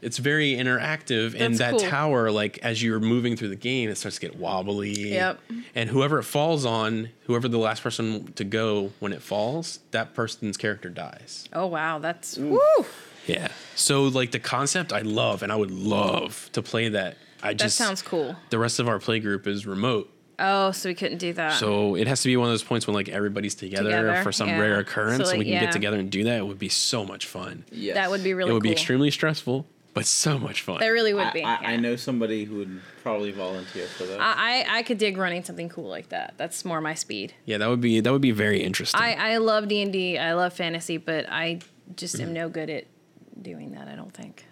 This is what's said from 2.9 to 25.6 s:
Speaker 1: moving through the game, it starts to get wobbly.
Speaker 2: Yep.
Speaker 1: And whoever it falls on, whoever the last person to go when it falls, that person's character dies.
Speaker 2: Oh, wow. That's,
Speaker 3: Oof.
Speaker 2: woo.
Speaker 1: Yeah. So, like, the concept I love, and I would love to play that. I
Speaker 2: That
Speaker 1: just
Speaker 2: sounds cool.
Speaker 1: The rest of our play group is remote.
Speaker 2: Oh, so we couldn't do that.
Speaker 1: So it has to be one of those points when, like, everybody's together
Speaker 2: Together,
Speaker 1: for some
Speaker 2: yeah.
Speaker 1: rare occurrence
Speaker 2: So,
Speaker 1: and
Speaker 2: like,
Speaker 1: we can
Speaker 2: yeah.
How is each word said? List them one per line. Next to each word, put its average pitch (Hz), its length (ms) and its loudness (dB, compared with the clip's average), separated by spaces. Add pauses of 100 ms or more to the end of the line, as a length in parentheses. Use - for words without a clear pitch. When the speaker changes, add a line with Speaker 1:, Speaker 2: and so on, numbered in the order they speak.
Speaker 1:
moving 117 380 4
through 107 120 -4
the 95 60 -6
game, 120 340 -2
it - 80 -6
starts 101 200 -6
to - 40 -8
get - 140 -8
wobbly. 101 760 -2
Speaker 2:
Yep. 185 260 0 (340)
Speaker 1:
And 113 160 0
whoever 139 300 4
it 113 40 -4
falls 147 420 2
on, 113 440 0 (140)
whoever 120 240 2
the 117 100 2
last 110 240 2
person 110 520 -2
to - 100 -4
go 104 560 0
when 101 140 -4
it - 80 -8
falls, 123 580 -2 (120)
that 113 220 -2
person's 110 440 -2
character 101 320 -2
dies. - 640 -12
Speaker 2:
Oh, 180 140 -2
wow. 160 320 -2
That's, 165 380 -6
Speaker 3:
Oof. 143 140 -2
Speaker 2:
woo. 539 340 6 (400)
Speaker 1:
Yeah. 90 220 -2 (260)
So, 139 300 4
like, 131 280 2
the - 80 -2
concept 139 540 -2
I 104 80 0
love, 110 400 0
and 104 100 -2
I 110 40 0
would 104 160 0
love 101 800 0
to 113 80 -2
play 113 280 0
that. 95 280 -2 (240)
I 104 120 -2
Speaker 2:
That 104 100 -4
Speaker 1:
just 208 140 2
Speaker 2:
sounds 202 260 0
cool. 160 320 -2 (160)
Speaker 1:
The 113 80 2
rest 117 200 2
of 120 80 2
our 107 120 2
play 113 200 0
group 101 280 -2
is 101 180 -4
remote. 104 460 0 (260)
Speaker 2:
Oh, 196 340 2
so 190 180 -4
we 180 40 -2
couldn't 175 240 -4
do 175 160 -4
that. 165 240 0
Speaker 1:
So 104 380 2
it 107 120 2
has 131 140 2
to 131 60 2
be 127 100 6
one 120 100 4
of 120 60 4
those 110 100 0
points 117 220 0
when, 104 80 0
like, 101 160 0
everybody's 101 460 -2
together 98 340 -2
Speaker 2:
Together, 110 320 2
Speaker 1:
for 202 100 0
some 101 180 0
Speaker 2:
yeah. 165 100 2
Speaker 1:
rare 107 200 4
occurrence 110 380 0
Speaker 2:
So, 135 60 2
Speaker 1:
and - 80 2
Speaker 2:
like, - 80 2
Speaker 1:
we 107 60 0
can 104 80 0
Speaker 2:
yeah. 101 80 2